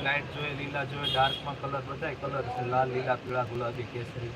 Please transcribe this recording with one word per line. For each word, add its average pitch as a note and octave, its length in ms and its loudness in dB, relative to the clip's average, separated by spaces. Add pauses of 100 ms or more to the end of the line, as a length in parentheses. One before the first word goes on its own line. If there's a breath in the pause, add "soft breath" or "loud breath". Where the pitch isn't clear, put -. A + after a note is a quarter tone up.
લાઇટ C#3 300 2
જોઈએ, D3 240 -2
લીલા C#3+ 260 -2
જોઈએ, C#3+ 280 -2
ડાર્કમાં C#3+ 480 4
કલર, C#3 280 -2
બધાય C3+ 260 -4
કલર C3+ 320 -2
છે. B2+ 240 -2
લાલ, B2+ 180 6
લીલા, B2+ 280 2
પીળા, B2 280 0
ગુલાબી, A#2 480 -2
કેસરી. A#2+ 440 -4